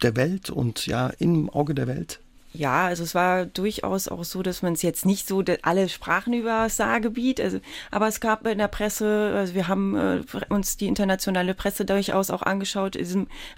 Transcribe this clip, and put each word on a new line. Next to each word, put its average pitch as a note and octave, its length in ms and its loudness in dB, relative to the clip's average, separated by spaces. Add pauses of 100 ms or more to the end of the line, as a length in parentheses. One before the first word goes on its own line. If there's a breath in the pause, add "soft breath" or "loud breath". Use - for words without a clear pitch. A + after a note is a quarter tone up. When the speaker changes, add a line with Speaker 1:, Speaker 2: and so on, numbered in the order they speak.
Speaker 1:
der A2+ 160 4
Welt E3+ 320 0
und - 380 -2
ja, B2+ 200 0 (120)
im E3+ 320 4
Auge D3 220 0
der B2+ 140 -2
Welt. D3+ 320 -6 (340)
Speaker 2:
Ja, D3+ 340 2
also F3 160 -2
es E3 120 -4
war F3+ 300 4
durchaus F#3+ 640 -2
auch E3+ 160 -6
so, F#3 160 -4
dass F3+ 200 -4
man F3 120 2
es D#3+ 80 -2
jetzt E3+ 240 0
nicht F#3+ 200 2
so, F#3+ 160 0
de-, F#3 200 0
alle F3+ 260 2
sprachen F#3 460 -2
über A3+ 300 0
das A3 120 0
Saargebiet, A#3 640 0
also, F#3+ 220 -2 (300 loud breath)
aber G#3+ 180 2
es A3 100 -4
gab A3 260 0
in A3 120 0
der G#3 100 2
Presse, G#3+ 680 0
also G3 200 0
wir F3+ 160 0
haben, G3 260 0
äh, F#3+ 260 2 (280)
uns G3+ 260 0
die G3+ 120 -2
internationale F#3+ 680 2
Presse - 320 -2
durchaus F#3+ 440 2
auch F3+ 120 -2
angeschaut, G3 560 -2
im F#3 300 0 (300 loud breath)